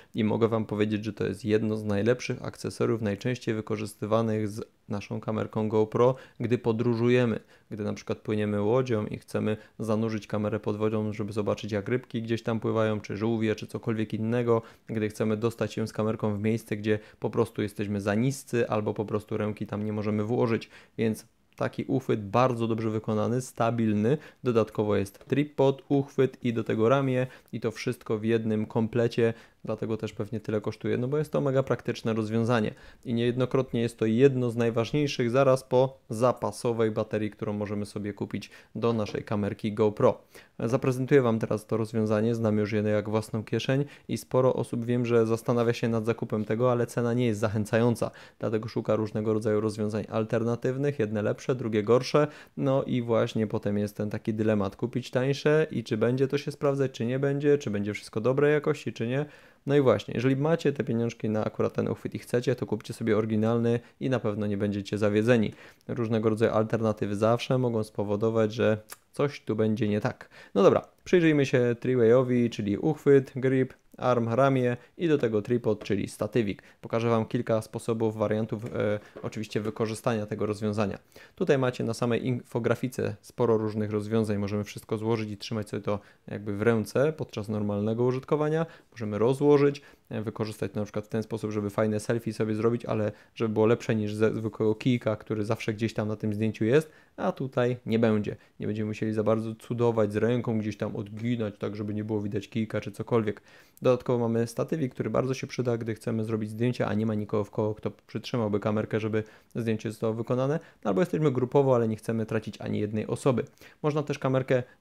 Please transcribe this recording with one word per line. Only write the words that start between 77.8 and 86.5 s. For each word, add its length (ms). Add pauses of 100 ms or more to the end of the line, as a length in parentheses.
wariantów, 480
e, 340 (240)
oczywiście 380
wykorzystania 640
tego 200
rozwiązania. 540 (360)
Tutaj 220
macie 260
na 100
samej 320
infografice 960
sporo 360
różnych 340
rozwiązań, 460
możemy 260
wszystko 340
złożyć 340
i 60
trzymać 320
sobie 140
to 160 (280)
jakby 300